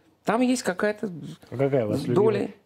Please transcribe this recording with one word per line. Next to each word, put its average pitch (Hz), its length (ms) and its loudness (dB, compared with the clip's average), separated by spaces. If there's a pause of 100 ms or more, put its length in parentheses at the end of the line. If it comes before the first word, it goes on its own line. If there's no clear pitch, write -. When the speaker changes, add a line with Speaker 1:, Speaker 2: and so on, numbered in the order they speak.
(240)
Speaker 1:
Там 220 160 2
есть 247 220 2
какая-то 208 480 -2 (400)
Speaker 2:
А 117 60 -10
какая 135 280 2
у 107 60 -2
вас 135 120 -2
Speaker 1:
доля. 202 380 4
Speaker 2:
любимая, - 140 -6 (120)